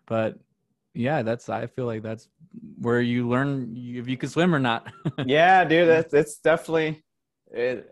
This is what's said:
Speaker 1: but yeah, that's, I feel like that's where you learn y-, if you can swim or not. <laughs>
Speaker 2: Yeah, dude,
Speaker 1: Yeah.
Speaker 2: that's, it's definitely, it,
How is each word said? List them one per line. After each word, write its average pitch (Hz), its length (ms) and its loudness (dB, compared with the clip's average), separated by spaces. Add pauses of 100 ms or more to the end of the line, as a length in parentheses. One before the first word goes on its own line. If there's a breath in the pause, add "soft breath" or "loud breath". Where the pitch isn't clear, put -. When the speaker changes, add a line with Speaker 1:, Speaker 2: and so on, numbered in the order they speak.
Speaker 1:
but 110 320 -4 (560)
yeah, 127 300 -2
that's, 113 260 -6
I 113 160 -6
feel 123 220 -8
like 110 160 -8
that's 113 260 -12 (500)
where 120 220 0
you 120 260 0
learn 127 460 -2
y-, 123 260 -10
if 120 80 -10
you 131 100 -4
can 143 120 -8
swim 170 240 2
or 143 60 2
not. 120 260 -2 (200)
<laughs> 139 200 -6
Speaker 2:
Yeah, 175 380 6
dude, 165 240 4
Speaker 1:
Yeah. 165 140 6
Speaker 2:
that's, 165 120 -6
it's 151 240 2
definitely, 160 680 0 (480)
it, 120 400 -4